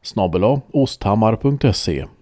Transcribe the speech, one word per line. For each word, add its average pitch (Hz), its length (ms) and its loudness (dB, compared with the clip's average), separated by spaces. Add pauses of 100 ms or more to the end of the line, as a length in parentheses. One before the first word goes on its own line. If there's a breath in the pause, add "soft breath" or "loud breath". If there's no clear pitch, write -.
snabel 92 420 -2
A 135 180 2 (100)
osthammar 113 640 0
punkt 139 400 0
se 69 300 -4 (160)